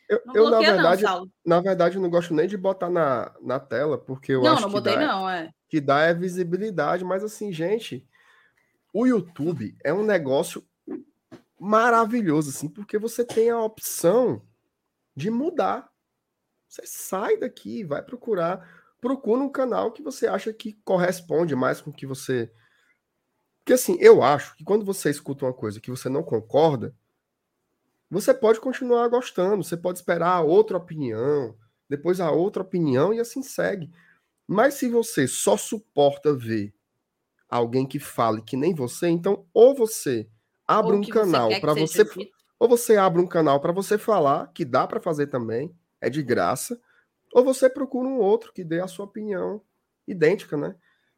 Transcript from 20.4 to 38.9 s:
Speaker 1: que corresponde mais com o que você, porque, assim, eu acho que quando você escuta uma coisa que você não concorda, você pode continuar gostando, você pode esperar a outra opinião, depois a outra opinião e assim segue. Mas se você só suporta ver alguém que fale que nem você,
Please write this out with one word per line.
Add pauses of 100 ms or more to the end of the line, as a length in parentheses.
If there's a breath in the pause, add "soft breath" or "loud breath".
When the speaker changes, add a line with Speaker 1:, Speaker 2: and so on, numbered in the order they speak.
Speaker 1:
que (120)
corresponde
mais
com
o
que
você, (1120)
porque,
assim,
eu
acho
que
quando
você
escuta
uma
coisa
que
você
não
concorda, (1160)
você
pode
continuar
gostando,
você
pode
esperar
a
outra
opinião, (320)
depois
a
outra
opinião
e
assim
segue. (600 soft breath)
Mas
se
você
só
suporta
ver (760)
alguém
que
fale
que
nem
você,